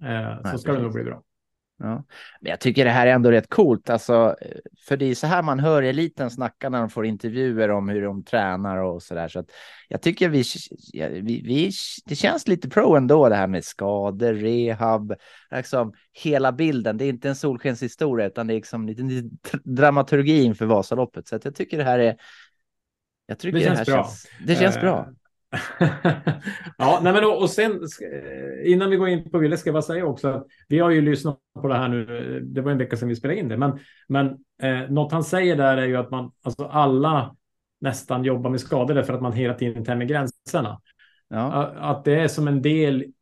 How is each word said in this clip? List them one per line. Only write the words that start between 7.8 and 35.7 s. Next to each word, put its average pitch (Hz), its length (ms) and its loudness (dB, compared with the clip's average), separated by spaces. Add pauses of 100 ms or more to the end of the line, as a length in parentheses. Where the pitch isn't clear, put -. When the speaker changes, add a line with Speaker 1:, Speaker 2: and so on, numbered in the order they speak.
Speaker 2:
hur 104 140 -2
de 98 220 -6
tränar 98 520 -2
och 90 260 -4
så - 120 -14
där. 82 140 -6
Så 90 100 -10
att 87 80 -8 (420)
jag - 140 -8
tycker 175 260 0
vi, 143 140 2 (500)
ja, 78 160 -6
vi, 87 140 -8
vi, 123 480 -2 (360)
det 151 80 -10
känns 220 340 -2
lite 175 220 0
pro 208 260 4
ändå, 135 320 6
det 107 60 4
här 98 120 2
med 92 180 -4
skador, 101 680 -2
rehab, 113 840 0 (360)
liksom 123 420 -4 (200)
hela 135 400 0
bilden. 123 460 0
Det 131 60 -2
är 139 40 0
inte 131 200 -4
en 135 80 -2
solskenshistoria, 127 880 -2
utan 113 200 -6
det 113 60 -2
är 113 40 0
liksom 110 300 -8
lite, 110 160 -8
lite 127 260 -4 (280)
dr-, - 80 -12
dramaturgi 139 800 4
inför 113 240 2
Vasaloppet. 113 600 0
Så 113 80 -6
att - 80 -10
jag 139 100 -8
tycker - 240 -6
det 147 60 -2
här 123 140 2
är, 117 180 2 (1080)
jag 107 120 -12
tycker 175 140 -6
Speaker 1:
Det 165 120 2
Speaker 2:
det - 0 -
Speaker 1:
känns 180 140 2
Speaker 2:
här 123 180 0
Speaker 1:
bra. 120 80 2
Speaker 2:
känns, - 220 -14 (200)
det 170 80 2
känns 185 220 4
Speaker 1:
Eh, - 60 -4
Speaker 2:
bra. 170 260 0 (420)
Speaker 1:
<laughs> - 400 0 (880)
Ja, 156 240 4
nej, 180 100 4
men 208 120 4
och, 196 180 2
och 170 80 2
sen, 220 220 0
eh, 139 1000 -4
innan 190 180 4
vi 190 60 4
går 185 120 2
in 170 220 -2
på 175 80 0
Wille, 156 180 2
ska 165 120 -6
jag 151 60 0
bara 156 80 2
säga 170 240 -4
också 139 220 -4
att 131 180 -4 (220)
vi 147 100 2
har 170 120 4
ju 156 100 6
lyssnat 147 380 0 (240)
på 143 60 -2
det 131 80 0
här 127 120 0
nu, 120 520 -6
det 131 200 -6
var 143 120 -2
en 135 60 0
vecka 123 180 -2
sedan 120 120 -4
vi 117 80 -2
spelade 147 240 -4
in 151 80 -4
det, 110 80 -4
men, 139 220 -2 (300)
men, 139 180 2 (360)
eh, 131 280 -2
något 147 220 0
han 160 120 0
säger 180 320 0
där 135 200 4